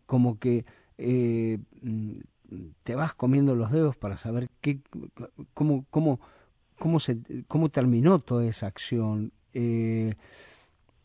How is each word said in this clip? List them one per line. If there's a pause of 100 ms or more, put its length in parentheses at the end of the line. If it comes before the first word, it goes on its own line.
como
que, (340)
eh, (240)
mm, (640)
te
vas
comiendo
los
dedos
para
saber (100)
qué, (720)
cómo,
cómo, (580)
cómo
se, (300)
cómo
terminó
toda
esa
acción, (220)
eh, (880)